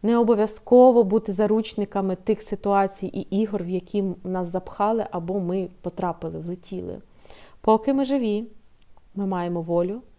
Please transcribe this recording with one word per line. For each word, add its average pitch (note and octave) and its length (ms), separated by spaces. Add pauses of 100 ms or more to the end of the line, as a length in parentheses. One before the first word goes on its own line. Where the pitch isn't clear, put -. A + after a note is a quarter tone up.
Не A#3 140
обов'язково A#3 840
бути G#3 280
заручниками G3+ 840
тих G#3 260
ситуацій G3 640
і F#3+ 140
ігор, G3 440
в F3 40
які F#3+ 360 (200)
нас F#3 240
запхали G3+ 640
або F3+ 300
ми F3+ 280 (120)
потрапили, E3 580
влетіли. F3 640 (600)
Поки A3 320
ми C4+ 120
живі, A#3 400 (680)
ми G3 120
маємо F3 360
волю F3 400 (160)